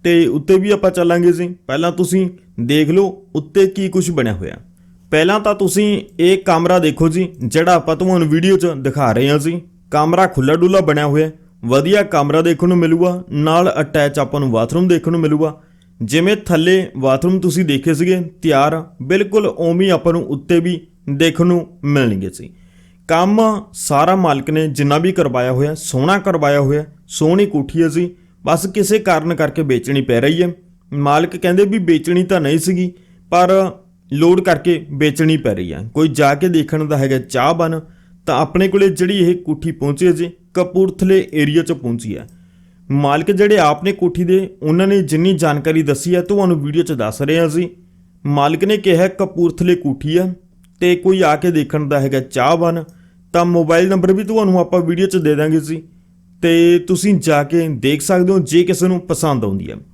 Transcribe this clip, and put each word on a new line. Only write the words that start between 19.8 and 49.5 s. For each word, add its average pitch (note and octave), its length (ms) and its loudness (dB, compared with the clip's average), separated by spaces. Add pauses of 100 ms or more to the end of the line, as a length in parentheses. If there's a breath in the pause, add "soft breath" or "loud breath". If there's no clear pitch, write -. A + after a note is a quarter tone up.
ਆਪਾਂ E3 220 0
ਨੂੰ E3+ 100 -2
ਉੱਤੇ D3 380 -2
ਵੀ F3 200 -4 (300)
ਦੇਖਣ D#3+ 360 0
ਨੂੰ F3 200 2 (180)
ਮਿਲਣਗੇ A#2+ 460 0
ਜੀ। - 200 -18 (580 soft breath)
ਕੰਮ F#3+ 320 2 (320)
ਸਾਰਾ D#3+ 440 0
ਮਾਲਕ D#3 340 0
ਨੇ D#3 180 0
ਜਿੰਨਾ C#3+ 300 0
ਵੀ F3+ 140 2
ਕਰਵਾਇਆ B2+ 400 0
ਹੋਇਆ, C#3+ 220 -2
ਸੋਹਣਾ D3+ 440 -2
ਕਰਵਾਇਆ D3+ 420 0
ਹੋਇਆ, D3 240 0 (220)
ਸੋਹਣੀ F3+ 400 2
ਕੋਠੀ D#3 360 -2
ਹੈ E3 60 2
ਜੀ। F3 220 -2 (340 soft breath)
ਬਸ D#3+ 220 0
ਕਿਸੇ G3+ 320 0
ਕਾਰਨ E3+ 360 0
ਕਰਕੇ D3+ 280 -2
ਵੇਚਣੀ C3 380 -2
ਪੈ B2 200 0
ਰਹੀ E3 220 0
ਹੈ। F3 100 0 (400)
ਮਾਲਕ D3 440 0
ਕਹਿੰਦੇ F#3 280 2
ਵੀ G#3 140 -2
ਵੇਚਣੀ E3+ 460 0
ਤਾਂ F3+ 160 0
ਨਹੀਂ D3+ 180 0
ਸੀਗੀ, F3+ 340 -2 (400 soft breath)
ਪਰ F3+ 200 4 (580)
ਲੋੜ E3+ 300 4
ਕਰਕੇ E3+ 520 0
ਵੇਚਣੀ D3+ 440 0
ਪੈ A#2+ 180 -2
ਰਹੀ F2+ 180 -8
ਹੈ। D#2 100 -10 (120)
ਕੋਈ D#3 140 0
ਜਾ C#3+ 260 2
ਕੇ F3+ 140 -2
ਦੇਖਣ D#3 360 -2
ਦਾ D3+ 140 -2
ਹੈਗਾ C3+ 200 0
ਚਾਹਵਾਨ, D#3+ 600 -2 (460 soft breath)
ਤਾਂ D#3 100 -2
ਆਪਣੇ F#3 320 0
ਕੋਲੇ G3 200 2
ਜਿਹੜੀ F3+ 300 -2
ਇਹ F3+ 180 2
ਕੋਠੀ D#3 360 -6
ਪਹੁੰਚੀ C#3+ 340 -2
ਹੈ F3 60 4
ਜੀ, E3+ 180 -4 (240)
ਕਪੂਰਥਲੇ F#3 800 0
ਏਰੀਆ D3+ 280 2
'ਚ E3 100 -4
ਪਹੁੰਚੀ A#2 440 -6
ਹੈ। A#1+ 100 -14 (600 soft breath)
ਮਾਲਕ C#3+ 420 0
ਜਿਹੜੇ G#3 280 4
ਆਪ D3+ 260 2
ਨੇ G3 80 0
ਕੋਠੀ F3 320 -2
ਦੇ, F#3 240 0 (140)
ਉਹਨਾਂ E3+ 240 2
ਨੇ G3 160 2
ਜਿੰਨੀ D#3+ 320 0
ਜਾਣਕਾਰੀ D#3 480 0
ਦੱਸੀ C#3+ 320 -2
ਹੈ, F3+ 60 2
ਤੁਹਾਨੂੰ F3+ 400 0
ਵੀਡੀਓ D3+ 220 -2
'ਚ E3+ 100 -4
ਦੱਸ A2 300 -4
ਰਹੇ D#3 160 0
ਹਾਂ E3 100 2
ਜੀ। E3+ 200 -2 (560)
ਮਾਲਕ D3 400 0
ਨੇ G#3+ 120 2
ਕਿਹਾ F#3+ 320 2
ਕਪੂਰਥਲੇ F3+ 680 0